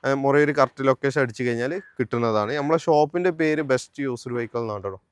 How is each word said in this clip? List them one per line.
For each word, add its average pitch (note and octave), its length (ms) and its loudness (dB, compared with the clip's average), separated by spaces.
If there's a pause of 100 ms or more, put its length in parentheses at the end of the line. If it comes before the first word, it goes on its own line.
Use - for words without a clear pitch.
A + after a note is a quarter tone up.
ഏ, C3+ 100 0 (100)
മൊറയൂർ D3 360 4
കറക്റ്റ് C3+ 300 2
ലൊക്കേഷൻ C3+ 320 0
അടിച്ചു B2 220 -2
കഴിഞ്ഞാൽ A#2+ 300 -2 (240)
കിട്ടുന്നതാണ്. A2+ 600 0
നമ്മളെ D3+ 260 2
ഷോപ്പിൻ്റെ E3 560 2
പേര് D#3 320 0
ബെസ്റ്റ് C#3 320 -4
യൂസ്ഡ് B2 320 -6
വെഹിക്കിൾ A#2 260 -4
എന്നാണ് G#2 220 -6
കേട്ടോ. F#2+ 160 -8 (100)